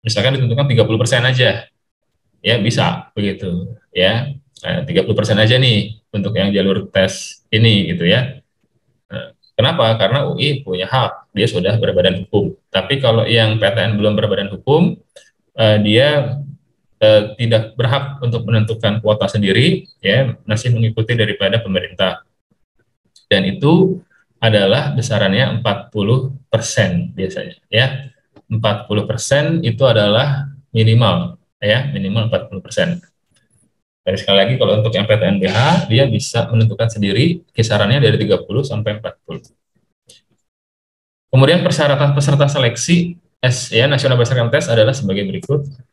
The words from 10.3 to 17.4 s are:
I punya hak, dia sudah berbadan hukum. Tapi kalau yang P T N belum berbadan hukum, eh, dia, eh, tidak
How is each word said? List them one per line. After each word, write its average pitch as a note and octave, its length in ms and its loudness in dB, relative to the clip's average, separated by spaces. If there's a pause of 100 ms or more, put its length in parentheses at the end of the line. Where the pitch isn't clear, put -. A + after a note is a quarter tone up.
I C#3+ 260 -2
punya F#2 240 -6
hak, B2 400 -4
dia G#2 160 0
sudah F#2+ 320 0
berbadan F#2 480 0
hukum. F#2+ 300 -2 (160)
Tapi - 260 -2
kalau A2+ 300 2
yang A2 320 2
P - 20 0
T G2 160 0
N G#2 220 0
belum G#2 160 2
berbadan G2 320 -2
hukum, C#3+ 480 0 (640)
eh, G#2+ 240 4
dia, C3+ 560 2 (580)
eh, G#2+ 240 6 (140)
tidak A2+ 400 0